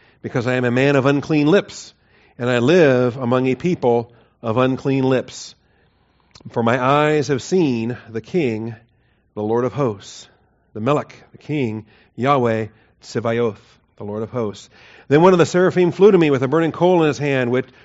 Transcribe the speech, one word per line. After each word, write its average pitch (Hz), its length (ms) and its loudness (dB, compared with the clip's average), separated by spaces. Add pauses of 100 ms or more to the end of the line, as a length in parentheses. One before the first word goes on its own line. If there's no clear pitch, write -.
(200)
because 117 260 -6
I 127 100 -2
am 123 100 -2
a 120 40 0
man 135 260 2
of 127 100 2
unclean 143 400 0
lips, - 480 -2 (440)
and 123 120 -4
I 123 80 0
live 127 580 4
among 127 300 -2
a 131 80 0
people 123 580 -2 (300)
of 117 160 -2
unclean 131 460 -2
lips. - 500 -4 (960)
For 117 120 -4
my 117 160 0
eyes 147 500 0
have 135 140 -2
seen 123 540 -2 (140)
the 110 100 -8
King, 113 540 -4 (600)
the 107 80 -8
Lord 117 220 0
of 123 80 -4
hosts, 107 560 -6 (460)
the 107 60 -12
Melech, 131 420 -2 (100)
the - 60 -20
King, 117 460 -6 (320)
Yahweh 117 520 0 (340)
Tsevaoth, 117 560 -4 (380)
the 107 80 -18
Lord 104 180 -10
of 110 80 -10
hosts." 110 400 -8 (380)
Then 143 120 6
one 185 140 6
of 175 40 4
the 160 60 4
seraphim 180 460 2
flew 196 220 4
to 190 40 6
me 156 140 2
with 131 120 0
a 131 60 -2
burning 160 240 0
coal 175 300 2
in 151 60 2
his 135 100 -2
hand, 135 320 -2
which, 131 180 -2 (160)